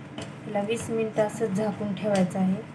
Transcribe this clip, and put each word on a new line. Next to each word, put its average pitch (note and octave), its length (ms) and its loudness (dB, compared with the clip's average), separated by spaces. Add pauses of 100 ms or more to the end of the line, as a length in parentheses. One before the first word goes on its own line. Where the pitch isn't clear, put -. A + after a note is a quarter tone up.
(180)
याला - 420 -4
वीस A3+ 300 -2
मिनटं A3 360 2
असं A3 200 -2
झाकून G3+ 480 0
ठेवायचं F#3+ 440 2
आहे F#3+ 240 2 (120)